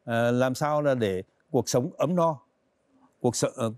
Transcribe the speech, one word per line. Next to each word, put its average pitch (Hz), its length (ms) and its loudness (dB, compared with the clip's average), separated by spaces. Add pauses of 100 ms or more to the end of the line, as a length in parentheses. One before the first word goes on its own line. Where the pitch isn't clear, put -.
ờ, 117 260 0
làm 127 240 2
sao 151 280 -2
là 143 120 4
để 98 280 0 (280)
cuộc 123 180 0
sống 135 280 0
ấm 156 200 0
no, 165 220 0 (840)
cuộc 120 160 0
sợ-, 131 200 -2
ờ, 113 200 -4